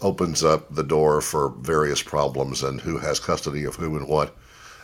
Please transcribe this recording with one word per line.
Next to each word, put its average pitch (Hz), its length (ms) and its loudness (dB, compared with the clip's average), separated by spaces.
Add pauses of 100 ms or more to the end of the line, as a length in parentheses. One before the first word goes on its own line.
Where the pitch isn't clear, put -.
opens 90 400 0
up 78 320 2
the 78 80 -2
door 76 380 4
for 73 300 0 (100)
various 76 420 0
problems 67 640 -2
and 67 160 -4
who 82 180 -4
has 73 220 -2
custody 76 420 -2
of 71 140 -6
who 80 200 -4
and 69 120 -6
what. 76 280 0 (480)